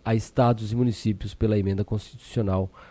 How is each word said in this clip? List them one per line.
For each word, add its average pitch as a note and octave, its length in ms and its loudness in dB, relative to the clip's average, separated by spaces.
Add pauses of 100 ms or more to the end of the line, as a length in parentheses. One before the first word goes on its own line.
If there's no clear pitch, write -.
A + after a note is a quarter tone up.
a A2 120 0
estados A2+ 580 2
e A#2 40 -2
municípios A2 580 0
pela G#2+ 240 2
emenda G2 260 0
constitucional G2 880 -2 (180)